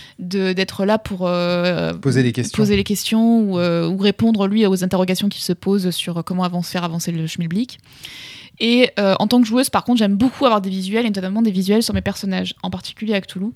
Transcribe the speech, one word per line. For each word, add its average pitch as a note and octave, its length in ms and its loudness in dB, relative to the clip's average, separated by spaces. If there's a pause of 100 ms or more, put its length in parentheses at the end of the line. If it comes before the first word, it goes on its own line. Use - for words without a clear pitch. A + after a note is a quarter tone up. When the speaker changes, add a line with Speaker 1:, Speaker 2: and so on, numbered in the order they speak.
(180)
Speaker 1:
de, F#3 360 -2
d'être F#3+ 320 -2
là G#3+ 120 2
pour, F#3 280 -6
euh, F3 640 0
Speaker 2:
Poser B2 300 2
les B2 100 2
questions. A#2+ 240 -4
Speaker 1:
poser G#3 180 4
les G3 100 2
questions A3+ 580 2
ou, F#3+ 160 0
euh, E3+ 280 0
ou F#3+ 120 -2
répondre, G3+ 480 2
lui, G#3+ 200 2
aux F#3+ 160 2
interrogations F#3 460 0
qu'il - 140 -6
se F#3 100 -2
pose F#3+ 380 0
sur E3+ 340 -4
comment F#3 200 -2
avan-, F3 180 -2
faire F3 220 -4
avancer E3+ 280 -4
le D#3+ 140 -2
schmilblick. F3 540 -4 (800)
Et, A#3+ 380 4
euh, G3 220 4
en G#3+ 80 2
tant B3 120 4
que A#3+ 60 4
joueuse, A#3+ 240 0
par G3 140 0
contre, A#3+ 160 2
j'aime G3+ 160 2
beaucoup B3 280 0
avoir A3 160 4
des F#3+ 80 -4
visuels, G3 380 -2
et A3 40 0
notamment F#3+ 320 -2
des A3 100 2
visuels G3 320 2
sur G#3 100 -4
mes F#3+ 60 0
personnages, F#3 640 -4
en F#3 60 -6
particulier G#3 440 -6
à G3 60 0
Cthulhu. F#3+ 340 -8